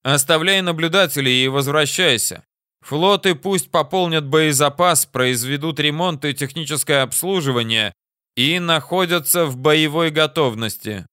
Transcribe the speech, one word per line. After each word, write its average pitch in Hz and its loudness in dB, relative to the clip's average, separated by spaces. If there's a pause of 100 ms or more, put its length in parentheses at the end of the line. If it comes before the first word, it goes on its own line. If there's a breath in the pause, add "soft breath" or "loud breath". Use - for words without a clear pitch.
Оставляй 165 2
наблюдателей 160 0
и - 0
возвращайся. 139 0 (380)
Флоты 185 2
пусть 185 -4
пополнят 165 0
боезапас, 147 2
произведут 127 -2
ремонт 151 -2
и 143 -2
техническое 143 -2
обслуживание 120 -2 (420)
и 143 2
находятся 170 0
в 131 -6
боевой 156 2
готовности. 117 -2